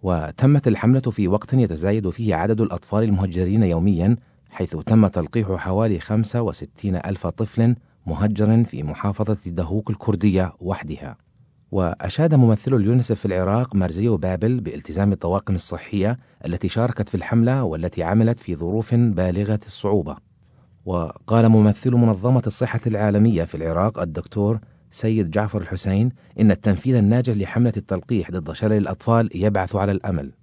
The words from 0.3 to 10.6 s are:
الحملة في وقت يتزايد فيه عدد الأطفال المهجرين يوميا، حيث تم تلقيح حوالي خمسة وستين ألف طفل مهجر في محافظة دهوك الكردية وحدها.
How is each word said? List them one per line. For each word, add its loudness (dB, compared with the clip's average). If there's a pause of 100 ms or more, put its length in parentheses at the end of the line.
الحملة 2
في -2
وقت -2
يتزايد 0
فيه -2
عدد 0
الأطفال -2
المهجرين 0
يوميا، 2 (340)
حيث -6
تم 4
تلقيح -2
حوالي -2
خمسة -2
وستين -6
ألف -6
طفل 0 (300)
مهجر 2
في -6
محافظة -4
دهوك -6
الكردية 0
وحدها. -10 (540)